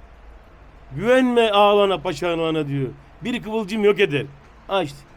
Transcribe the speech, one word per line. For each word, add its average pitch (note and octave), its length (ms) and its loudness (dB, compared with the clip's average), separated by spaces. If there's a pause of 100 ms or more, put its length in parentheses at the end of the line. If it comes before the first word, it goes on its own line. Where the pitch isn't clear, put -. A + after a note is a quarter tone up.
(960)
"Güvenme A#3+ 540 2
ağlana, G3+ 480 4
paşa F3 340 -6
ağlana," D#3+ 360 -2
diyor. C#3 200 -4 (360)
"Bir A#3 180 -6
kıvılcım G#3+ 420 -4
yok G#3 160 2
eder." C#3+ 260 0 (420)
Ha F#3+ 140 -2
işte. C#3 160 -10 (180)